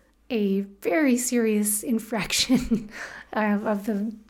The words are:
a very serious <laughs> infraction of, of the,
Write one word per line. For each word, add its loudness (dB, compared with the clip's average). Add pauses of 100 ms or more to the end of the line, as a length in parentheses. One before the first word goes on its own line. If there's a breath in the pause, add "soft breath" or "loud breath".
(300)
a 2 (200)
very 4
serious 0
<laughs> 0
infraction 0 (440 loud breath)
of, 2
of -2
the, -2 (160)